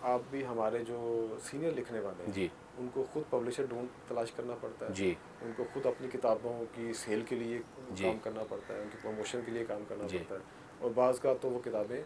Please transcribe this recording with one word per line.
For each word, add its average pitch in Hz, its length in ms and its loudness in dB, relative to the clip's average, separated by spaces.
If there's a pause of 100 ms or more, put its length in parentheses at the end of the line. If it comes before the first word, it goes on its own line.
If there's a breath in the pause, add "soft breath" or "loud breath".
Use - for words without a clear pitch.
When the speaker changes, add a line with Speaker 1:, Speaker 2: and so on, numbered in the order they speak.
Speaker 1:
आप 123 280 6
भी 139 100 0
हमारे 113 360 4
जो 117 600 0
senior 156 340 0
लिखने 120 260 -2
वाले 90 240 -4
हैं, 104 80 -2
Speaker 2:
जी। 95 180 2 (280)
Speaker 1:
उनको 123 240 0
खुद 151 300 0
publisher 120 340 2
ढूंढ 120 220 -4 (200)
तलाश 117 220 0
करना 120 240 -4
पड़ता 113 320 -6
है। 104 60 -4
Speaker 2:
जी। 95 240 4 (260)
Speaker 1:
उनको 117 220 -2
खुद 135 220 -2
अपनी 127 220 2
किताबों 117 560 2
की 117 300 -4
sale 110 280 2
के 120 140 0
लिए 117 260 -2 (300)
Speaker 2:
जी। 95 120 -2
Speaker 1:
काम 110 140 4
करना 110 240 -2
पड़ता 104 320 -6
है, 104 60 -4
उनकी 104 220 -8
promotion 110 380 -2
के 117 120 -4
लिए 117 120 0
काम 107 200 -2
करना 104 200 -4
Speaker 2:
जी। 92 140 0
Speaker 1:
पड़ता 87 160 -4
है, 95 60 -4 (420 loud breath)
और 120 80 4
बाज़ 127 300 6
का 131 140 6
तो 131 140 0
वो 123 100 0
किताबें 117 480 0